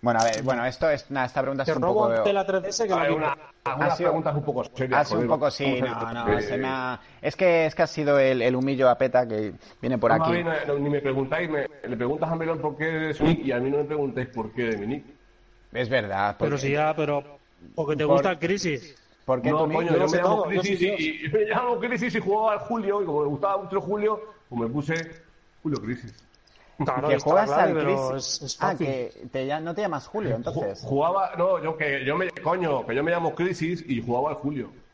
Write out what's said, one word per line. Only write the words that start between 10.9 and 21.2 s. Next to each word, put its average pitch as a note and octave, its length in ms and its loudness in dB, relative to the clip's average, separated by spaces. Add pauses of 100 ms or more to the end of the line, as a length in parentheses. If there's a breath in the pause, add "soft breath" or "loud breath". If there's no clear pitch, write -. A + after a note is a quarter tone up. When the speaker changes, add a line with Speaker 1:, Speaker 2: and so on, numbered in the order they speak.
Speaker 3:
preguntáis, C#3 500 -2
me, D3 160 -2 (200)
le B2 100 -6
preguntas D3+ 340 -2
a E3 60 0
Melón E3 240 -2
por D3 160 -4
qué D3+ 80 -4
de D#3+ 300 -2
su D3+ 100 0
nick D#3+ 200 4
y C3+ 80 0
a A#2+ 60 2
mí C3 120 0
no C#3+ 80 2
me D3 60 0
preguntáis C#3 440 -2
por G#2+ 240 -8
qué B2 140 -2
de A2+ 120 0
mi G2+ 80 -6
nick. C#3 180 -4 (680)
Speaker 1:
Es B2 160 -4
verdad, G#2 500 0
Speaker 2:
Pero D3 140 0
Speaker 1:
porque C3+ 140 -4
Speaker 2:
si C#3 60 0
ya, D3+ 240 2
pero... D3 420 -4 (360)
Porque D3+ 220 -2
te D3+ 100 0
Speaker 1:
por C#3+ 80 4
Speaker 2:
gusta C#3 160 4
el E3+ 80 -4
Crisis. E3+ 560 -2 (300)
Speaker 1:
¿Por B2+ 180 0
qué B2+ 80 2
Speaker 3:
No, D3+ 80 2
Speaker 1:
tu D#3+ 80 2
nick? D#3 120 0
Speaker 3:
coño, E3+ 120 0
Speaker 2:
Yo D#3 40 4
Speaker 3:
yo - 40 4
Speaker 2:
lo D3 60 4
Speaker 3:
me D#3 60 2
Speaker 2:
sé E3+ 120 2
Speaker 3:
llamo F#3+ 140 4
Speaker 2:
todo, F3 160 0
yo F3+ 80 2
Speaker 3:
Crisis F#3+ 180 0
Speaker 2:
sí, F#3+ 180 2
Speaker 3:
y, D#3+ 80 -2
y, D#3 220 -6